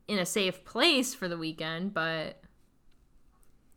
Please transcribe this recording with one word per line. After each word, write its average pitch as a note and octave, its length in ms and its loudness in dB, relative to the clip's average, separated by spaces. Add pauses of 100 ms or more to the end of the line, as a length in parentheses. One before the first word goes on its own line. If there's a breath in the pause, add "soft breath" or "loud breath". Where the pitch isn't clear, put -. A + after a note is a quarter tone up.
in G#3 120 0
a F3 60 2
safe F#3 400 0
place C4 480 4
for F#3 140 -6
the E3+ 100 -4
weekend, E3 560 -4
but D#3+ 480 -2 (1400)